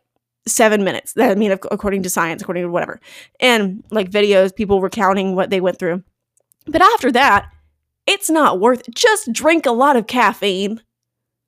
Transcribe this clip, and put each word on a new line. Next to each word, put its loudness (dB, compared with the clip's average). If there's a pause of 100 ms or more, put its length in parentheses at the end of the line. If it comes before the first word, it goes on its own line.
(480)
seven 2
minutes. -6
I 2
mean, 0
ac-, -6
according -4
to -8
science, -4
according -6
to -6
whatever. -6 (400)
And, 0
like, -2
videos, 2
people 0
recounting -2
what -2
they -2
went -2
through. -6 (640)
But 0
after 4
that, 2 (560)
it's -2
not 2
worth 0
it. -16
Just 0
drink 0
a 0
lot 2
of -2
caffeine. -2 (680)